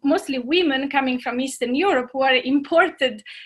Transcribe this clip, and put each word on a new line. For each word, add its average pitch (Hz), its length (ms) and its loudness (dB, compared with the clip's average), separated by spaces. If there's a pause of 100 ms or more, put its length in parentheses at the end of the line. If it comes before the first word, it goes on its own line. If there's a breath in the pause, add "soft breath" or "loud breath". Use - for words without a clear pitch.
mostly 285 340 0
women 277 520 0
coming 262 280 0
from 247 220 -4
Eastern 262 340 -4
Europe 285 380 0
who 262 80 -4
are 269 140 4
imported, 277 880 0 (240 loud breath)